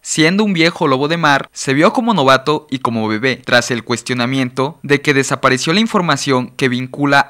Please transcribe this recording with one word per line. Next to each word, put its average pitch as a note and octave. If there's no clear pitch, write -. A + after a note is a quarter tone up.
siendo F3+
un G#3
viejo E3
lobo C#3
de E3
mar, D3
se -
vio E3
como A#3
novato C3+
y C3
como A2+
bebé A2
tras A#2+
el A#2
cuestionamiento B2+
de C#3+
que D3+
desapareció C3
la G3+
información D3
que C3+
vincula C3